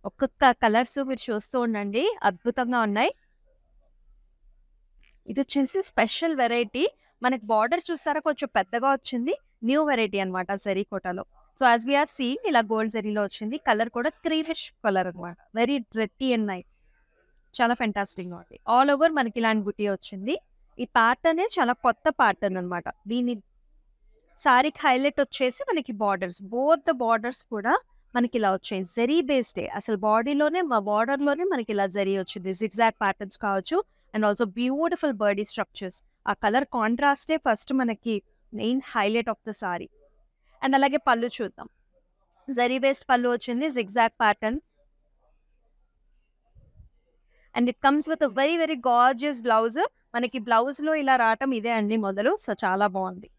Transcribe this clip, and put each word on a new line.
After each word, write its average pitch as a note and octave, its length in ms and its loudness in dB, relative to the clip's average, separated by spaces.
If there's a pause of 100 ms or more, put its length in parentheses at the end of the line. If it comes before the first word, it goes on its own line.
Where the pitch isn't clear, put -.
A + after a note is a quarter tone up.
ఒక్కొక్క C4+ 420 2 (120)
కలర్స్ A#3 340 2 (120)
మీరు C4 200 -6
చూస్తూ G#3+ 360 -6
ఉండండి, G#3+ 380 -2 (260)
అద్భుతంగా A#3+ 580 -2
ఉన్నాయి. G#3+ 240 0 (2250)
ఇది - 120 -2
వచ్చేసి C#4 380 0 (100)
స్పెషల్ D#4 500 0
వెరైటీ. A#3+ 440 0 (400)
మనకి B3 260 -2
బోర్డర్ A#3 380 2
చూసారా, D4+ 300 -4 (100)
కొంచెం C#4+ 280 -4
పెద్దగా A#3+ 400 0
వచ్చింది. C4 360 -4 (360)
న్యూ C#4+ 120 4 (100)
వెరైటీ G#3+ 320 0
అన్నమాట F#3 280 -4 (160)
జరీ G3 240 -2
కోటాలో. F#3 340 -8 (340)
So, C4+ 120 2
as A#3 160 4
we C#4 120 2
are D4+ 180 0
seeing, C4 220 -2 (100)
ఇలా B3+ 120 4 (100)
గోల్డ్ A3 240 0
జరీలో G#3 320 -2
వచ్చింది. A3 280 -8 (120)
కలర్ A3+ 300 2
కూడా B3 120 -2 (160)
క్రీమిష్ D#4+ 380 -2 (220)
కలర్ F#3+ 240 2
అన్నమాట. F3 280 -12 (200)
Very A#3+ 180 2 (180)
pretty A3 420 -2
and A3 160 0
nice. F3+ 200 -12 (840)
చాలా A#3+ 240 2
ఫెంటాస్టిక్‌గా G3 600 -4
ఉంది. - 160 -20 (180)
All C4 180 6
over D4+ 240 4
మనకి A#3+ 240 -2
ఇలాంటి A3 260 2
బుటీ G#3 180 -4 (100)
వచ్చింది. G3+ 400 -8 (480)
ఈ - 20 -2 (120)
ప్యాటర్నే D#4+ 480 2 (120)
చాలా B3 160 2 (120)
కొత్త A#3+ 200 2 (160)
ప్యాటర్న్ G3 400 2
అన్నమాట. F3+ 260 -8 (240)
దీని A#3+ 240 -2 (1080)
శారీకి C4+ 400 4
హైలైట్ C#4 400 2
వచ్చేసి B3+ 360 -4 (100)
మనకి D4 220 -2 (100)
బోర్డర్స్. F#3+ 380 -2 (160)
Both D4 320 2
the D4+ 140 0
borders A3+ 380 -2 (120)
కూడా A3 220 0 (420)
మనకి A#3+ 240 0
ఇలా G3+ 160 4
వచ్చాయి. F#3+ 260 -6 (140)
జరీ B3+ 220 2 (100)
బేస్డే. B3+ 380 -2 (120)
అసలు G#3+ 180 -2 (100)
బాడీలోనే, C#4+ 540 2 (120)
మా A3+ 60 4 (100)
బోర్డర్‌లోనే C#4 640 0
మనకి A#3+ 240 -4
ఇలా G3 100 2 (120)
జరీ G3 240 0
వచ్చింది. F#3+ 280 -8 (120)
Zigzag A3 300 0 (120)
ప్యాటర్న్స్ G3 420 -4
కావచ్చు, G3 300 -2 (360)
and G#3+ 160 0
also G#3 160 0 (160)
beautiful D4 500 0 (120)
birdie G3+ 300 0
structures. - 440 -8 (320)
ఆ G#3 40 0 (100)
కలర్ A#3 240 2 (100)
కాంట్రాస్టే C#4 600 0 (100)
first A3+ 220 0 (140)
మనకి A3+ 320 -2 (440)
main A#3+ 180 0 (160)
highlight A3+ 400 0
of - 140 -10
the G#3+ 60 -10 (100)
saree. F3 280 -6 (720)
And C4 140 2
అలాగే C#4 300 4
పళ్ళు A#3+ 280 2
చూద్దాం. A3 320 -8 (880)
జరీ B3 260 4
బేస్డ్ C#4 280 2
పళ్ళు B3 240 4
వచ్చింది, B3 320 -2 (100)
zigzag A3+ 340 2 (120)
patterns. A3 420 0 (3000)
And A#3+ 160 2
it A3+ 140 -10
comes C#4+ 260 4
with D#4+ 160 0
a - 20 0 (100)
very, D#4 240 2
very D#4 140 -2 (120)
gorgeous B3 580 2
blouse. A3+ 320 2 (360)
మనకి A#3+ 240 -4 (100)
బ్లౌజ్‌లో C4+ 520 2
ఇలా C4+ 220 4
రావటం A3+ 260 2 (100)
ఇదే A3+ 200 -2
అండి G#3+ 260 0
మొదలు. G3+ 280 0 (100)
So, A3+ 100 -6 (120)
చాలా G3 220 2 (100)
బాగుంది. F#3 420 -8